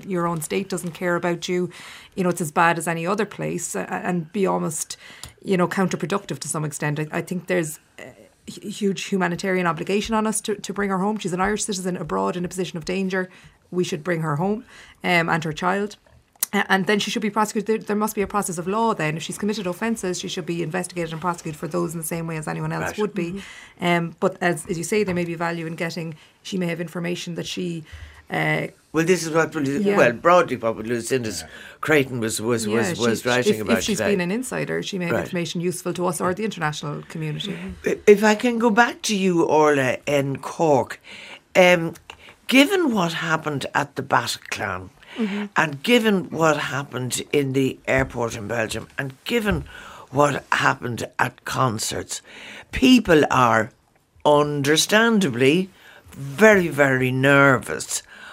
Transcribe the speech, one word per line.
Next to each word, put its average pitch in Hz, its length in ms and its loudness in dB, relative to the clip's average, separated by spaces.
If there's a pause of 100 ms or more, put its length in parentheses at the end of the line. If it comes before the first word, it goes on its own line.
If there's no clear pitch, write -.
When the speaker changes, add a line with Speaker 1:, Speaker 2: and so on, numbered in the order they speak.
Speaker 1:
your 175 220 -2
own 165 120 -4
state 190 280 -4
doesn't 175 240 -6
care 175 240 -2
about 175 320 -2
you, 180 200 -2 (460)
you 190 80 -2
know, 180 80 2
it's 175 100 -2
as 156 120 -4
bad 170 260 4
as 160 80 -6
any 165 220 -4
other 208 180 0
place," 165 480 -6
a-, 190 60 -4
a-, 185 280 -6
and 170 240 -2
be 196 140 0
almost, 175 500 -2 (480)
you 196 120 2
know, 175 100 4
counterproductive 185 720 -2
to - 100 -10
some 156 160 -4
extent. 147 360 -4
I, 156 100 -4
I 170 120 -4
think 180 260 -8
there's 170 320 -2 (180)
a - 160 -16 (340)
hu-, - 200 -14
huge 196 380 -2
humanitarian 185 600 0
obligation 185 480 -2
on 214 140 2
us 220 140 -2
to, 214 120 -2
to - 180 -12
bring 202 180 -2
her 190 80 0
home. 208 200 0
She's 180 140 -4
an 180 80 -2
Irish 208 240 0
citizen 185 320 -4
abroad 190 400 -2
in 175 80 -4
a 180 40 -4
position 180 300 -6
of 156 60 -12
danger. 185 440 -2 (440)
We 180 100 0
should 175 220 -4
bring 170 160 -2
her 156 160 0
home, 208 280 0 (380)
um, 175 260 4
and 160 140 0
her 160 100 -6
child. 190 440 -2 (580)
A-, 196 180 4
and 190 140 2
then 214 120 2
she 202 120 -4
should 233 100 -2
be 220 80 0
prosecuted. 214 380 0
There, 220 120 2 (100)
there 208 80 0
must 214 180 -2
be 202 80 -2
a 190 40 -2
process 190 300 -4
of 170 100 -6
law 220 280 0
then. 156 240 -2
If 156 40 -8
she's - 140 -10
committed 208 300 -2
offences, 185 520 -4
she 185 100 -8
should 160 180 -8
be 170 160 -4
investigated 170 500 -6
and 160 80 -8
prosecuted 170 400 -4
for 165 80 -8
those 175 240 -4
in 170 80 -8
the 156 60 -8
same 165 200 -6
way 160 120 -6
as 156 100 -8
anyone 160 240 -4
else 170 200 -4
Speaker 2:
Right. - 80 -10
Speaker 1:
would 208 120 -2
be. 175 200 -4
Speaker 3:
Mm-hmm. - 520 -14
Speaker 1:
Um, 170 340 0
but 185 220 0
as, 175 240 0
as 165 140 -6
you 170 60 -6
say, 214 200 0
there 180 100 -2
may 175 120 -2
be 170 80 -6
value 170 320 -4
in 165 80 -8
getting, 165 400 -6 (280)
she - 140 -8
may 180 120 0
have 165 120 -4
information 175 540 -6
that 160 120 -8
she, 170 380 -6 (460)
uh, 156 380 0 (260)
Speaker 2:
Well, 160 100 4
this 165 220 2
is 160 40 -4
what, 160 240 2
Lu-, 143 260 -2
Speaker 1:
Yeah. 202 180 2
Speaker 2:
well, 123 160 6
broadly 160 420 4
what 107 220 -2
Lucinda's 113 640 -2
Speaker 4:
Yeah. - 60 -16 (340)
Speaker 2:
Creighton 131 360 2
was, 110 220 -2
was, 113 260 0
was, 104 320 0
Speaker 1:
Yeah, 117 80 2
Speaker 2:
was 110 140 0
Speaker 1:
she, 123 80 -2
Speaker 2:
writing 123 280 2
Speaker 1:
if, 110 40 -6
Speaker 2:
about 95 180 2
Speaker 1:
if 90 60 -2
she's 208 140 -2
Speaker 2:
today. 196 140 0
Speaker 1:
been 180 100 0
an 175 80 -2
insider, 170 520 -4
she 185 160 -8
may 175 80 -4
have 117 100 0
Speaker 2:
Right. 92 80 0
Speaker 1:
information 175 360 -6
useful 175 320 -4
to 175 140 -2
us 180 120 -2
or 185 140 -2
the 208 140 -4
international 156 640 -6
community. 156 480 -6 (260)
Speaker 2:
I-, 160 220 0
if 208 180 8
I 214 120 6
can 233 220 0
go 233 120 4
back 240 320 2
to 214 120 -2
you, 185 300 2
Orla, 143 600 4
in 139 320 0
Cork, 143 600 0 (560)
um, 180 380 6 (540)
given 294 480 4
what 170 180 0
happened 160 600 -2
at 139 220 -2
the 135 60 -6
Bataclan, 104 840 -2 (280)
Speaker 3:
Mm-hmm. 208 300 -2 (100)
Speaker 2:
and 147 260 0
given 220 480 2
what 156 280 2
happened 131 640 -6 (100)
in 139 220 2
the 135 220 0 (120)
airport 120 480 0
in 101 100 -10
Belgium, 110 400 -4 (120)
and 139 160 -6 (100)
given 208 400 0 (460)
what 143 420 2
happened 127 560 0 (100)
at 127 260 -2
concerts, 110 800 -4 (480)
people 214 580 6
are 113 420 4 (540)
understandably 147 1500 4 (420)
very, 170 560 4
very 131 420 2
nervous 135 920 4 (300)